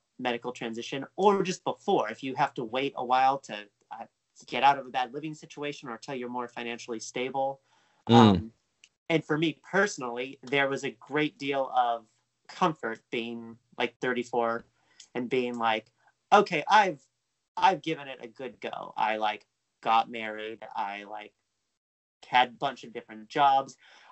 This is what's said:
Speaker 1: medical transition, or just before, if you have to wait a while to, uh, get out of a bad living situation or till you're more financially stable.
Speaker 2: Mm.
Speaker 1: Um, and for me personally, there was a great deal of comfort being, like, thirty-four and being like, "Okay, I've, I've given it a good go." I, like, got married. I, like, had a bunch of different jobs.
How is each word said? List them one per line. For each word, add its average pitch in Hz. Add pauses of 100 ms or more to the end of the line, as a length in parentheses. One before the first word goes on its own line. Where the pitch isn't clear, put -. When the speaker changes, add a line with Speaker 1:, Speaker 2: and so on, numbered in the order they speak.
(200)
Speaker 1:
medical 120
transition, 117 (120)
or 196
just 175
before, 131
if 113
you 135
have 143
to 131
wait 131
a 131
while 131
to, - (360)
uh, 113 (420)
get 123
out 135
of 127
a 127
bad 127
living 151
situation 147
or 113
till 139
you're 123
more 123
financially 120
stable. 135 (480)
Speaker 2:
Mm. 117
Speaker 1:
Um, 107 (560)
and 160
for 151
me 156 (100)
personally, 135
there 135
was 135
a 120
great 147
deal 139
of 120 (420)
comfort 156 (100)
being, 117 (200)
like, 123
thirty-four 120 (500)
and 123
being 123
like, 113 (460)
"Okay, 185
I've, 190 (540)
I've 185
given 143
it 127
a 120
good 113
go." -
I, 110
like, 107 (360)
got -
married. 110 (160)
I, 101
like, 104 (960)
had 127
a 120
bunch 127
of 117
different 110
jobs. 135 (360)